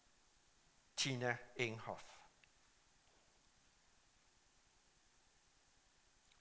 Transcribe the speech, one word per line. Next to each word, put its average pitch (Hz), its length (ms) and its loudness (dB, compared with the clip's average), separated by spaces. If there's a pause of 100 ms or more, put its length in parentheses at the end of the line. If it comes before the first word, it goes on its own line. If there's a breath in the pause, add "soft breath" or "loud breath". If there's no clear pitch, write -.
(960)
Tina 123 400 4 (200)
Enghoff. 110 480 -2 (4000)